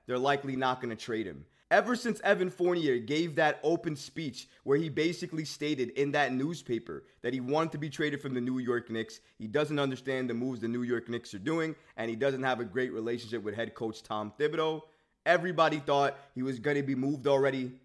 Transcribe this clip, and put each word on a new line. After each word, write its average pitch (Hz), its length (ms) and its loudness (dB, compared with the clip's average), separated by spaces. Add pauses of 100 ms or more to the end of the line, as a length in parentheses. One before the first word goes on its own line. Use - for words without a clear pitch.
they're 127 140 0
likely 139 380 2
not 127 240 0
gonna 117 160 -4
trade 110 300 -4
him. 73 180 -12 (260)
Ever 208 240 6
since 226 240 -2
Evan 185 320 2
Fournier 170 480 2
gave 147 360 -2
that 151 280 4
open 160 320 2
speech - 520 -10 (160)
where 139 140 4
he 160 120 0
basically 160 540 -2
stated 143 480 -2
in 143 200 0
that 143 200 2
newspaper 127 720 -4 (200)
that 123 100 -2
he 131 60 -2
wanted 151 320 0
to 156 80 -8
be 151 100 -4
traded 147 320 -2
from 135 140 -6
the 123 60 0
New 127 180 -2
York 120 320 -2
Knicks, 113 300 -6 (180)
he 110 80 -8
doesn't 147 320 0
understand 131 500 -2
the 117 60 -2
moves 123 240 -2
the 113 80 -4
New 120 160 -2
York 120 260 -2
Knicks 117 240 -6
are 101 60 -8
doing, 160 360 -2 (220)
and 117 140 -2
he 117 40 -2
doesn't 131 280 0
have 127 160 2
a 120 60 -2
great 123 280 -2
relationship 113 480 -4
with 101 140 -4
head 110 180 -4
coach 113 300 -6
Tom 107 340 -4
Thibodeau, 156 460 0 (420)
everybody 160 540 4
thought 139 360 4 (200)
he 127 80 -4
was 131 160 -4
gonna 143 240 2
be 135 100 0
moved 135 320 0
already 135 460 4 (140)